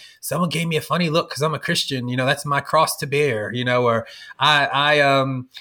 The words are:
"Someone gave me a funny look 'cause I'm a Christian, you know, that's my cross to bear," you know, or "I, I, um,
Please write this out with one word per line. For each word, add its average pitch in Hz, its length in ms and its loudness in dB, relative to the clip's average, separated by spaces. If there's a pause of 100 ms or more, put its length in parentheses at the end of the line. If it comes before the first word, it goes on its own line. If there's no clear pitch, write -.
(200)
"Someone 175 280 -4
gave 165 180 -4
me 160 120 -2
a - 20 0
funny 165 300 -2
look 160 180 0
'cause 131 140 -6
I'm 156 100 0
a 139 60 -4
Christian, 131 500 -4
you 123 80 -4
know, 131 80 0
that's 143 220 -2
my 143 160 0
cross 156 340 0
to 156 100 -8
bear," 131 460 -2
you 123 140 -2
know, 123 180 2
or 117 220 2 (320)
"I, 143 260 4
I, 147 360 2
um, 135 500 2 (100)